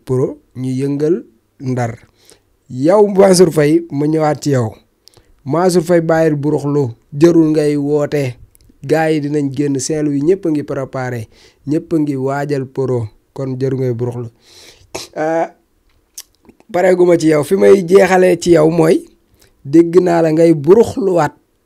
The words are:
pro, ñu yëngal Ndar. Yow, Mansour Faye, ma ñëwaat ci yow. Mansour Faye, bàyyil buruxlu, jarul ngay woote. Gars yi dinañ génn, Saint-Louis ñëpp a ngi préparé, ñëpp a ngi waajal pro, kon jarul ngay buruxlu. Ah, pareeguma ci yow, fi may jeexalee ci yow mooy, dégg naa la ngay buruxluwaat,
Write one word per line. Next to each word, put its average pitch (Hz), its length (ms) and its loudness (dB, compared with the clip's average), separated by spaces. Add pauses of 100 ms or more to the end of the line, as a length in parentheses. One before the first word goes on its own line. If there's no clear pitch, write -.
pro, 135 340 -4 (160)
ñu 127 160 -8 (100)
yëngal 147 440 -2 (340)
Ndar. 123 400 -6 (720)
Yow, 175 360 2
Mansour 185 460 4
Faye, 156 380 0
ma 147 160 -4
ñëwaat 156 340 -2
ci 147 140 -4
yow. 113 180 -2 (720)
Mansour 170 380 -2
Faye, 170 180 0
bàyyil 160 340 0
buruxlu, 143 540 -4 (240)
jarul 160 380 2
ngay 151 260 0
woote. 143 600 -4 (460)
Gars 156 280 0
yi 156 100 0
dinañ 143 320 -4
génn, 139 260 -2
Saint-Louis 147 440 -4
ñëpp 190 220 0
a 165 40 -2
ngi 147 140 -4
préparé, 127 640 -8 (400)
ñëpp 165 260 -4
a 165 60 0
ngi 143 160 -2
waajal 139 500 -4
pro, 127 420 -4 (260)
kon 131 260 -8
jarul 131 200 -4
ngay 127 140 -2
buruxlu. 120 360 -8 (840)
Ah, 160 380 -4 (1160)
pareeguma 180 460 2
ci 156 140 0
yow, 147 120 0
fi 190 120 -2
may 196 300 4
jeexalee 185 540 4
ci 175 160 0
yow 156 140 4
mooy, 170 360 0 (600)
dégg 170 360 4
naa 170 200 0
la 160 100 2
ngay 165 220 4
buruxluwaat, 175 840 2 (300)